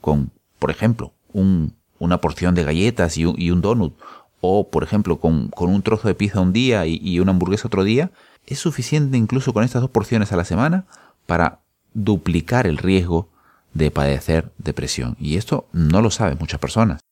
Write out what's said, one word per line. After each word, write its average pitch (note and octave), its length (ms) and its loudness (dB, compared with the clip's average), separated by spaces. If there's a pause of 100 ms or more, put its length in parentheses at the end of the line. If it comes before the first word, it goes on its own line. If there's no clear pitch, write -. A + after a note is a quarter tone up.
con, C#2+ 300 0 (260)
por - 140 -2
ejemplo, - 420 -2 (180)
un, F#2+ 440 0 (240)
una F2 200 0
porción F2 360 0
de E2+ 80 2
galletas E2+ 540 0
y D#2+ 80 0
un, F2 140 0
y E2+ 120 0
un F2+ 100 2
donut, G2+ 340 0 (460)
o, G2 280 2
por D#2+ 140 -2
ejemplo, F#2 360 0
con, D#2+ 300 0
con F2 200 -2
un G2 120 2
trozo G#2+ 260 -2
de F#2 80 2
pizza G#2 240 -2
un F#2 140 2
día A2+ 320 2
y, E2 160 -2
y F2 180 -2
una F#2+ 120 2
hamburguesa F#2 360 0
otro F#2+ 160 0
día, B2+ 280 2 (340)
es C#3 140 -8
suficiente C#3 580 0
incluso B2 360 0
con G#2+ 100 2
estas B2 180 0
dos G#2+ 100 -2
porciones G#2+ 400 0
a F#2+ 60 -2
la E2+ 80 0
semana D#3 400 0 (400)
para E2+ 340 0 (340)
duplicar G2+ 720 0
el D#2 120 0
riesgo F2+ 520 0 (440)
de D#2 180 0
padecer C#2+ 640 0
depresión. B1+ 640 -6
Y D2+ 180 -2
esto - 340 -4
no E2+ 300 2
lo A2+ 100 2
saben D#2 280 -2
muchas D2+ 200 -6
personas. F#2 420 0 (100)